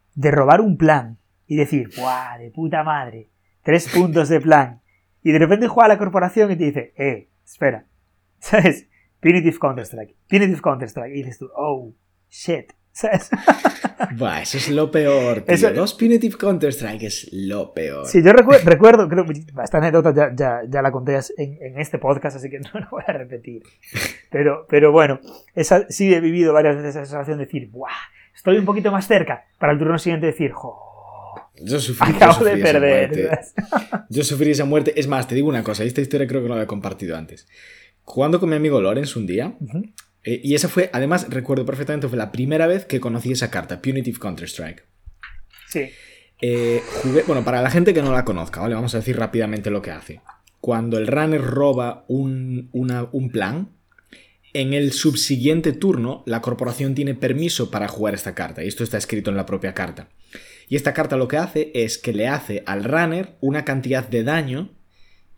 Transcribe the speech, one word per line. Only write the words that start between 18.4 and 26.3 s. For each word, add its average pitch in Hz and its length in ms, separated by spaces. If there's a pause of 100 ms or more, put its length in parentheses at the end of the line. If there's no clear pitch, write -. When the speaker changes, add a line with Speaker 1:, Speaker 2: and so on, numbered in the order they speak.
Speaker 1:
recuerdo, 190 440
creo 175 160
que 160 80 (320)
esta 165 140
anécdota 160 360
ya, 139 220
ya, 123 320
ya 135 140
la 135 100
conté 131 260 (200)
en, 143 240
en 131 180
este 151 180
podcast, 139 380
así 131 140
que 139 100
<laughs> - 0
no 139 140
la 208 160
voy - 160
a 190 80
repetir. 123 480 (680)
Pero, 147 380
pero 147 240
bueno, 147 260 (360)
esa, 180 340
sí 196 240
he 170 80
vivido 165 320